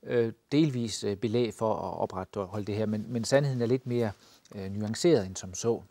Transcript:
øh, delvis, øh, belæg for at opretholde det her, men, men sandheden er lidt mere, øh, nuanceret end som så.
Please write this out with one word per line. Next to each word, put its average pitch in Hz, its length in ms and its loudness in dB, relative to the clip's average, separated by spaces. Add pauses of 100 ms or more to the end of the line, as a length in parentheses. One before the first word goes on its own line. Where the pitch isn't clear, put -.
øh, 117 300 0 (200)
delvis, 131 520 2
øh, 101 120 0
belæg 113 380 0
for 110 200 0
at 85 240 -4
opretholde 95 640 -4
det 104 100 -4
her, 110 120 0
men, 107 220 -2
men 117 160 -4
sandheden 135 380 2
er 117 40 2
lidt 127 200 2
mere, 120 260 0 (420)
øh, 98 160 -8
nuanceret 107 560 2
end 92 100 -10
som 95 180 -12
så. 117 360 -2